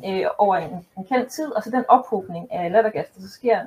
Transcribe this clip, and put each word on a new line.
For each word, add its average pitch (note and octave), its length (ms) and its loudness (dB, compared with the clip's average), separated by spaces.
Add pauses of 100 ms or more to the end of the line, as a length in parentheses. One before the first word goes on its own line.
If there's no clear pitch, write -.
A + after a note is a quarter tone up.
øh, F#3+ 180 0 (140)
over G3 180 4
en, E3+ 300 -6 (120)
en F#3+ 60 -8
kendt B3+ 280 0
tid, D#4 200 -6
og G#3+ 100 -2
så A3+ 80 -10
den A#3+ 180 0
ophobning F3 640 2
af F3 200 -4
lattergas, G#3+ 380 2
der - 100 -20
så F#3+ 100 -16
sker A3 360 0